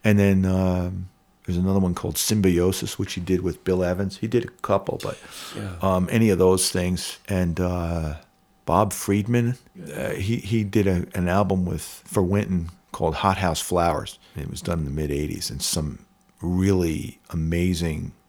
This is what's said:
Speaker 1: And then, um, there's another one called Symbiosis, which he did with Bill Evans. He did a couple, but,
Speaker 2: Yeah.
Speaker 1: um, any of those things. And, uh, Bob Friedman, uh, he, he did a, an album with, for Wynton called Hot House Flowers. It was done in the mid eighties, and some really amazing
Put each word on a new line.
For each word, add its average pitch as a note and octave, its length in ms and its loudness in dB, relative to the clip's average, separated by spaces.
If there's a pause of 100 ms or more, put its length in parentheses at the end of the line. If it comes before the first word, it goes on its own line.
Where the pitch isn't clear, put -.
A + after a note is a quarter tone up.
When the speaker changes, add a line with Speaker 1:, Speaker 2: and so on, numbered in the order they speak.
Speaker 1:
And G#2 140 6
then, G2 280 6
um, F#2 640 0 (360)
there's F2 120 -2
another F#2+ 220 2
one F2+ 160 2
called E2 220 -6
Symbiosis, F#2+ 800 2
which - 180 -6
he F2+ 60 -4
did F2+ 200 0
with F2 240 -4
Bill F#2 180 0
Evans. F#2 360 -2
He A2+ 80 -6
did A#2 180 0
a - 40 -10 (120)
couple, - 420 -2
but, - 140 -8 (400)
Speaker 2:
Yeah. G2 240 -8
Speaker 1:
um, F#2 280 2
any A2+ 200 4
of F#2 80 4
those F#2 320 4
things. F2+ 480 -2 (100)
And, F2+ 320 0
uh, E2+ 560 -2 (500)
Bob F#2 280 2
Friedman, A#2 640 0 (360)
uh, - 180 -4
he, G2 260 -2
he A2 260 -2
did G2+ 240 2
a, F2+ 180 2 (100)
an F2+ 120 0
album F#2+ 380 2
with, D#2+ 160 -4 (240)
for - 180 0
Wynton F#2 460 0 (240)
called D#2+ 220 -2
Hot F#2+ 240 2
House E2+ 200 0
Flowers. E2+ 600 -2 (180)
It D2 120 -8
was - 120 -10
done E2+ 180 -4
in D2+ 60 -4
the C#2 60 -6
mid D2+ 200 -4
eighties, - 380 -4
and C#2 120 -8
some - 380 -4 (420)
really F2+ 800 0 (120)
amazing E2 800 -2 (180)